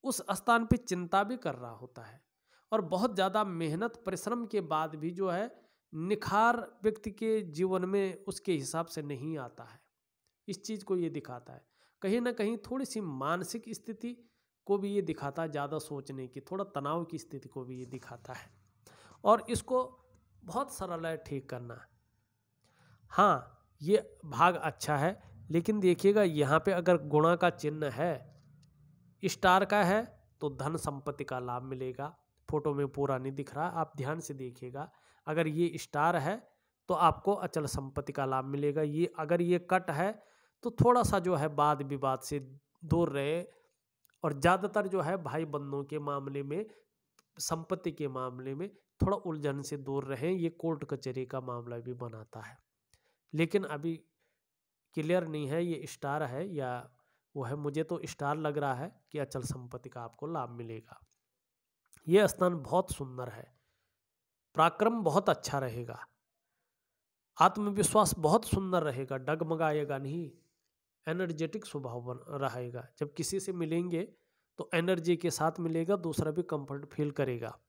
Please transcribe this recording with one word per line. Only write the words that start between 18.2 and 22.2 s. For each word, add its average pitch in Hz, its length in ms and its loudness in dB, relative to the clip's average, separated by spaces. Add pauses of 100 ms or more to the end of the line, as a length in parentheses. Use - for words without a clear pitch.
है - 160 -16 (720)
और 214 260 8
इसको 254 340 0 (600)
बहुत 226 300 -4
सरल 175 320 -6
है 160 120 -2
ठीक 139 320 -8
करना। 120 300 -10 (1300)